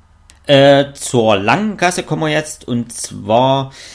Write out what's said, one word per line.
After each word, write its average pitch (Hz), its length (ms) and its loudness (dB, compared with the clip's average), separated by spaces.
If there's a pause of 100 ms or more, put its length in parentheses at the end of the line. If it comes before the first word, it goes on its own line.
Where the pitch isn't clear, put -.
(460)
Äh, 139 480 4
zur 110 440 0
Langengasse 180 680 -2
kommen 156 180 -6
wir 156 80 -2
jetzt, 151 380 -6
und 120 260 -6
zwar 123 800 0 (240)